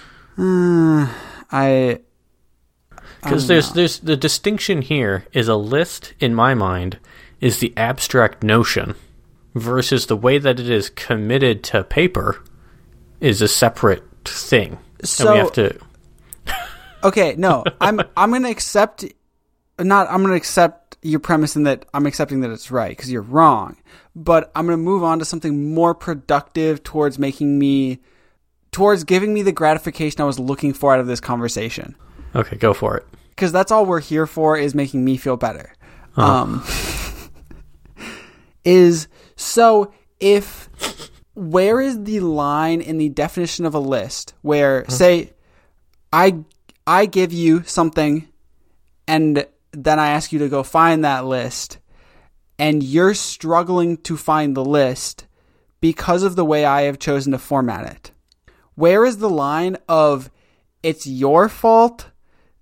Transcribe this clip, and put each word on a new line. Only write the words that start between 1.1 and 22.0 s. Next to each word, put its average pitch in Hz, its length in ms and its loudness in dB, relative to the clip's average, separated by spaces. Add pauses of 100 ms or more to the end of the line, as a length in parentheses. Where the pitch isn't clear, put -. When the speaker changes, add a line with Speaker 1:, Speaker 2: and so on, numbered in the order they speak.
Speaker 1:
I 131 500 2 (1200)
Speaker 2:
'Cause 143 200 0
Speaker 1:
don't 127 60 -4
Speaker 2:
there's, 175 220 4
Speaker 1:
know. - 40 -10
Speaker 2:
there's, 175 260 0
the 156 160 -2
distinction 175 680 -2
here 110 500 -2
is 117 160 0
a 110 80 2
list, 123 640 -4
in 120 140 0
my 123 200 2
mind, 92 440 -4 (420)
is 120 180 0
the 117 180 -4
abstract 117 680 0
notion 107 520 0 (600)
versus 123 520 -2
the 110 100 -2
way 123 220 2
that 131 220 0
it 120 100 -8
is 104 200 -2
committed 117 760 -2
to 101 180 -2
paper 151 600 -2 (800)
is 113 200 2
a 104 80 4
separate - 560 2 (200)
thing. 95 540 -2 (220)
And 190 80 -8
Speaker 1:
So 220 240 2
Speaker 2:
we 208 60 6
have - 140 0
to - 240 0 (1300)
Speaker 1:
Okay, 185 340 2
no, 165 340 2
Speaker 2:
<laughs> - 80 -8
Speaker 1:
I'm, 208 200 0 (160)
I'm 202 160 2
gonna 254 180 -2
accept, - 540 -2 (760)
not, 190 320 4
I'm 185 120 0
gonna 190 120 2
accept - 680 0
your 156 180 -2
premise 156 360 0
in 151 80 0
that 131 200 -2 (100)
I'm 143 120 0